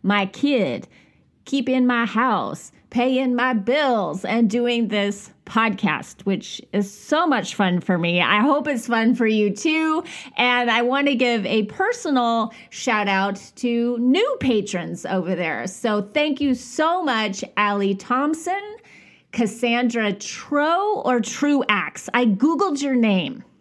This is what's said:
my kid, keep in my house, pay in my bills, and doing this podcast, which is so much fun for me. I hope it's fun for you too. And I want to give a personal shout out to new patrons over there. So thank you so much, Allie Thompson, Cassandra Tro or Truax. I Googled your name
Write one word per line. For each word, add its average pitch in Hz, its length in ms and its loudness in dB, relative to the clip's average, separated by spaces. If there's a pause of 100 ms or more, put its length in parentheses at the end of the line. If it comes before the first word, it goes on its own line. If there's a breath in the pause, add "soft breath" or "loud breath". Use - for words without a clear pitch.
my 202 220 2
kid, 196 640 -2 (560 soft breath)
keep 269 240 -2
in 254 180 2
my 240 180 2
house, 220 680 -2 (180 soft breath)
pay 254 280 2
in 254 180 2
my 247 180 0
bills, 220 720 0
and 226 240 2
doing 233 380 0
this 202 440 -2 (140)
podcast, 202 760 -2
which - 380 -4 (120)
is 202 180 -2
so 330 360 0
much 233 280 -2
fun 180 240 2
for 180 180 0
me. 170 220 0
I 175 220 4
hope 285 260 2
it's 247 200 -2
fun 233 280 2
for 226 120 2
you 214 240 2
too. 320 520 0 (320 loud breath)
And 247 360 2
I 226 100 2
want 269 260 2
to 285 80 2
give 240 300 2
a - 180 2
personal 247 880 0 (200 loud breath)
shout 214 360 0
out 196 340 0 (160)
to 240 420 0
new 359 400 2
patrons 185 640 -2
over 185 300 -2
there. 160 320 -4
So 208 460 -2
thank 294 280 0
you 269 140 2
so 330 480 -2
much, 220 400 -2 (140)
Allie 202 380 2
Thompson, 311 680 -2 (680 loud breath)
Cassandra 233 840 0
Tro 330 920 -2
or 247 140 2
Truax. 233 920 0
I 247 120 2
Googled 285 560 2
your 277 140 0
name 190 480 0 (180)